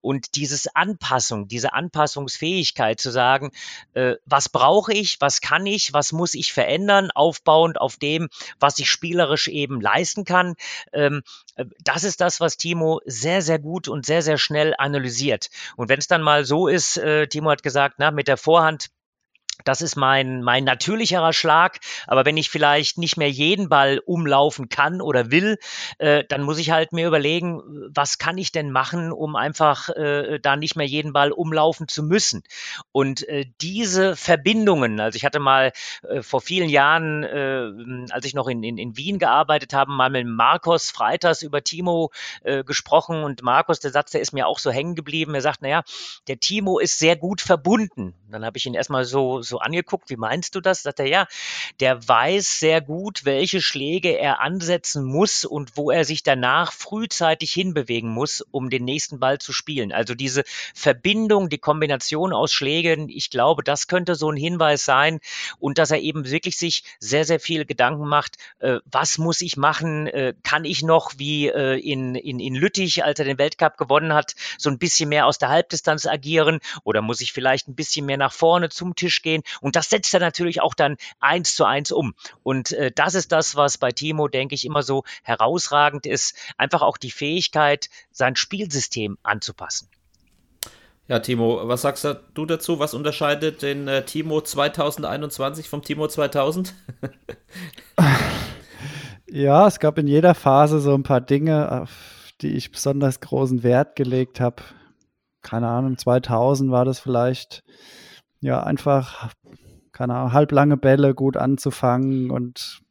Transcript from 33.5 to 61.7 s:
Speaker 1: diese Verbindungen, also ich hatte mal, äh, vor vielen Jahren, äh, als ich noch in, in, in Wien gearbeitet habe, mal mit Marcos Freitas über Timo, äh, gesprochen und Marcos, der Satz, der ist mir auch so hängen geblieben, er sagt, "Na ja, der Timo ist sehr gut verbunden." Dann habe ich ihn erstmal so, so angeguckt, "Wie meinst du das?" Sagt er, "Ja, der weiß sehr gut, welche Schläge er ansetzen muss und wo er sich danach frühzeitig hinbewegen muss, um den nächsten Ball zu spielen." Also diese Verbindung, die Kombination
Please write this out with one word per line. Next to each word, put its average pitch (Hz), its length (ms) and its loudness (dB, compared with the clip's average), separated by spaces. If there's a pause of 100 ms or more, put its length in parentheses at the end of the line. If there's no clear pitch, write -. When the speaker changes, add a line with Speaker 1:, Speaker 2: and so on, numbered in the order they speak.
Speaker 1:
diese 190 560 0
Verbindungen, 165 840 2
also 110 160 -2
ich - 100 -6
hatte 143 140 0
mal, 135 340 4 (360)
äh, 135 140 -4
vor 131 180 -2
vielen 175 300 -2
Jahren, 151 520 4
äh, 135 480 -4 (400)
als 123 160 -6
ich 135 80 -8
noch 131 140 -2
in, 120 160 -4
in, 113 140 -6
in 110 180 -10
Wien 180 240 -6
gearbeitet 147 540 0
habe, 139 180 2
mal 131 180 2
mit 127 160 -2
Marcos 139 640 2
Freitas 156 520 0
über 143 200 -4
Timo, 170 480 -2 (320)
äh, 135 220 -2
gesprochen 156 580 0
und 139 200 -6
Marcos, 135 360 2
der 139 140 -6
Satz, 143 180 0
der - 120 -2
ist - 100 -6
mir 113 160 0
auch - 100 -2
so 135 140 -2
hängen 156 240 -4
geblieben, 156 400 -4
er 135 60 -2
sagt, 143 200 -2
"Na 139 60 -6
ja, 156 140 0 (440)
der 135 140 -8
Timo 196 400 0
ist - 180 0
sehr 160 160 4
gut 175 280 -6
verbunden." 170 720 0 (140)
Dann 110 160 -10
habe 113 140 -6
ich - 80 -6
ihn 123 80 -6
erstmal 131 300 -2
so, 127 380 0
so 120 160 -8
angeguckt, 165 500 -4
"Wie 131 80 -10
meinst 113 380 -4
du 190 80 -6
das?" 190 200 0
Sagt 143 180 -6
er, 139 60 0
"Ja, 170 200 2 (540)
der 127 280 0
weiß 147 500 4
sehr 160 220 4
gut, 160 460 -8
welche 143 340 0
Schläge 147 580 -2
er 139 220 2
ansetzen 170 640 -2
muss 135 400 0
und 143 320 -8
wo 147 140 -2
er 151 160 4
sich 151 160 -6
danach 135 500 2
frühzeitig 170 800 -2
hinbewegen 135 560 -2
muss, 120 320 -4 (100)
um 131 200 -6
den 123 160 -4
nächsten 143 340 -6
Ball 135 180 0
zu - 140 -12
spielen." 127 400 -4
Also 117 220 -2
diese 135 300 -2 (300)
Verbindung, 202 760 2
die 147 80 -6
Kombination 151 760 -2